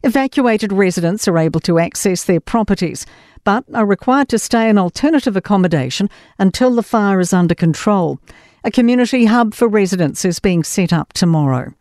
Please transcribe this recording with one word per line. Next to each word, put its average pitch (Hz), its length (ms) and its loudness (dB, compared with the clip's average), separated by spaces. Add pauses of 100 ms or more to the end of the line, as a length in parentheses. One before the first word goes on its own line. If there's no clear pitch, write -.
Evacuated 247 680 0
residents 185 540 0
are 170 100 0
able 160 260 0
to 165 180 0
access 175 420 -2
their 175 160 0
properties, 202 680 -2 (380)
but 208 220 -2 (100)
are 226 100 0
required 254 440 0
to 226 100 -2
stay 226 300 0
in 214 100 4
alternative 214 580 0
accommodation 170 720 0 (300)
until 220 340 2
the 233 120 0
fire 202 340 0
is 180 140 0
under 175 240 2
control. 165 640 0 (420)
A 233 80 -4
community 247 540 2
hub 226 300 2
for 240 120 0
residents 185 580 0
is 175 140 -2
being 175 240 0
set 175 300 -2
up - 200 -2
tomorrow. 147 680 0